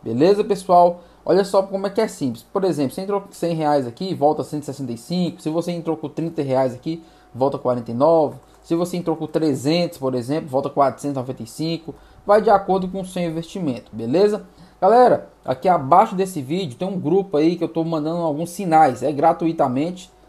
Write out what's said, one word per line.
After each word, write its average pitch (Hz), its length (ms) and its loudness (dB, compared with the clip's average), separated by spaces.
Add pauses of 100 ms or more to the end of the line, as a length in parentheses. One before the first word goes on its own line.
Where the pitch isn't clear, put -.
Beleza, 165 420 2
pessoal? 175 600 4 (220)
Olha 190 200 2
só 196 180 2
como 196 240 -6
é - 20 -2
que 196 120 -2
é 220 80 0
simples. 123 340 -6
Por 190 220 -4
exemplo, 147 280 -2
você 190 80 -10
entrou 196 200 -4
com - 100 -20
cem 170 240 -4
reais 147 320 0
aqui, 180 260 -8
volta 139 300 0
cento 147 200 -8
e - 20 -14
sessenta 131 260 -8
e 113 60 -8
cinco. 175 440 -4
Se 160 80 -4
você 170 220 -4
entrou 165 240 -4
com 156 140 -10
trinta 165 320 -6
reais 131 320 0
aqui, 165 280 -8 (320)
volta 139 240 0
quarenta 123 340 -4
e - 20 -6
nove. 143 420 4 (260)
Se - 140 -4
você 175 220 -2
entrou 170 180 -2
com 156 100 -8
trezentos, 156 720 0
por 131 180 -4
exemplo, 143 340 -4
volta 135 200 -2
quatrocentos 139 460 0
e 135 40 -4
noventa 123 240 -8
e - 40 -12
cinco. 156 480 -8 (300)
Vai 208 160 6
de 202 80 2
acordo 190 400 2
com 190 120 -8
o 180 40 -8
seu 180 180 -6
investimento, 160 680 -6
beleza? 185 520 0 (340)
Galera, 214 500 4 (160)
aqui 131 240 -2
abaixo 170 440 4
desse 185 280 -4
vídeo 143 360 -6
tem 180 80 -6
um 196 140 -6
grupo 170 380 0
aí 165 180 4
que 170 80 -4
eu 160 60 -4
tô 160 160 -4
mandando 165 360 -4
alguns 160 280 -4
sinais. 156 520 2
É 139 120 0
gratuitamente, 160 1000 0 (180)